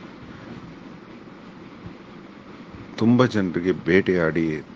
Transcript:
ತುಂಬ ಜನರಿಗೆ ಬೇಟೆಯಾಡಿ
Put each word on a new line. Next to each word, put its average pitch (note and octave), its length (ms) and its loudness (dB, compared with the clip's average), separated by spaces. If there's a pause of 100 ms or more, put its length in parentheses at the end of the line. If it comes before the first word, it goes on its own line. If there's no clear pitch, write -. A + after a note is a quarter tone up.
(3000)
ತುಂಬ A#2+ 280 8
ಜನರಿಗೆ F#2 460 2
ಬೇಟೆಯಾಡಿ E2 920 4 (120)